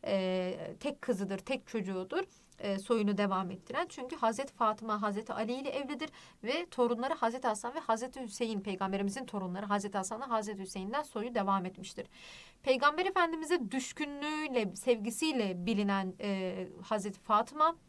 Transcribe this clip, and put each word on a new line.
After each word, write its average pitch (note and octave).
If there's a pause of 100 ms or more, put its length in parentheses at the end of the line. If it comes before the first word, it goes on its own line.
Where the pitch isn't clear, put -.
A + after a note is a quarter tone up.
E, F#3
tek C#4+
kızıdır, G3
tek -
çocuğudur. F#3+ (340)
E, G3
soyunu G#3
devam F#3+
ettiren. B3+
Çünkü C4
Hazreti A#3
Fatıma G#3+
Hazreti G#3
Ali A3
ile C4+
evlidir C#4+ (340)
ve D#4+
torunları A#3+
Hazreti B3
Hasan A#3
ve D#4+
Hazreti B3+
Hüseyin, A3
Peygamberimizin G3
torunları F#3+
Hazreti G3+
Hasan G#3+
ve C#4
Hazreti G#3+
Hüseyin'den G3+
soyu A#3+
devam G3
etmiştir. - (560)
Peygamber D4
Efendimiz'e E4
düşkünlüğüyle, C#4+
sevgisiyle A3+
bilinen, G3
e, F#3+ (140)
Hazreti G3+
Fatıma D4 (120)